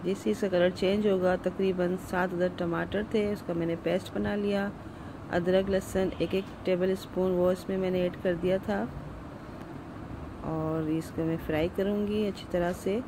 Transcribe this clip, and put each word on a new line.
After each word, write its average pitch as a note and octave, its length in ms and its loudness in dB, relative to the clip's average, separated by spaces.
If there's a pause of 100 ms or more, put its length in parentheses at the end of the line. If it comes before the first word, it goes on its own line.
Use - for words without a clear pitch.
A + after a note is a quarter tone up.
जैसे G3 260 0
इसका G#3 180 0
कलर F3+ 240 6
चेंज G3+ 340 2
होगा, F#3 320 4
तकरीबन F#3 580 0 (100)
सात F3+ 260 0
अदर F3+ 260 2
टमाटर F3 560 0
थे, G#3 180 2
उसका G3 220 -4
मैंने E3+ 300 0
पेस्ट F#3+ 300 0
बना G#3 220 0
लिया। G3+ 340 0 (640)
अदरक F#3 380 4
लहसुन F#3+ 400 2 (120)
एक E3+ 120 0
एक F#3+ 100 0 (200)
टेबल F#3 320 4
स्पून F#3 360 0
वो F3+ 200 4
इसमें F#3+ 260 -2
मैंने F#3 240 2
ऐड F3+ 200 0
कर F#3 140 2
दिया F3+ 240 2
था G3+ 200 -2 (1700)
और D#3+ 440 0
इसको D#3+ 340 -2
मैं E3 160 0
फ्राई D#3 300 2
करूँगी G#3 560 0
अच्छी F#3+ 260 -6
तरह F3 220 2
से। G3+ 340 -2